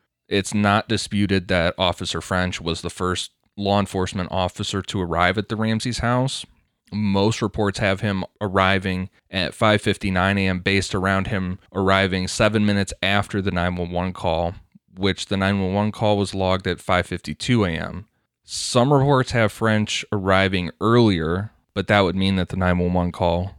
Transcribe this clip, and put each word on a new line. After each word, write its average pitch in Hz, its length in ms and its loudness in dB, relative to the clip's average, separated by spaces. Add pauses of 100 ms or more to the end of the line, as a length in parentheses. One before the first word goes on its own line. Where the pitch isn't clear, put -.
(280)
It's 98 260 -2
not 104 340 2
disputed 98 600 0
that 90 280 0
Officer 87 440 -2
French 90 400 -2
was 82 200 -4
the 87 100 -8
first 90 420 -4 (240)
law 101 240 0
enforcement 95 520 -2
officer 92 480 -4
to 101 220 -6
arrive 87 340 2
at 107 140 -4
the 113 60 -4
Ramseys' 110 420 -2
house. 127 480 -2 (440)
Most 101 520 0
reports 101 380 -2
have 98 200 0
him 98 240 -2 (160)
arriving 95 720 0 (200)
at 92 240 -2
five 107 280 4
fifty-nine 98 560 0
A 98 100 2
M 90 120 -2
based 98 340 0
around 95 320 0
him 92 320 -4 (160)
arriving 95 540 2
seven 107 360 2
minutes 101 380 0
after 98 400 0
the 95 80 -2
nine 87 260 -2
one 87 140 -4
one 90 220 -4
call, 85 420 -2 (400)
which 95 320 -2
the 98 120 -4
nine 98 240 2
one 92 100 -2
one 104 200 0
call 104 260 0
was 101 160 -2
logged 92 320 0
at 87 140 -2
five 90 260 0
fifty-two 104 580 -2
A 90 60 0
M. 82 360 -8 (380)
Some - 480 0
reports 135 400 4
have 113 200 2
French 107 600 0
arriving 95 580 2 (120)
earlier, 101 680 2 (220)
but 98 140 -4
that 104 140 4
would 92 160 2
mean 95 200 0
that 90 140 -2
the 98 60 -6
nine 90 220 2
one 90 140 0
one 87 200 0
call 87 460 0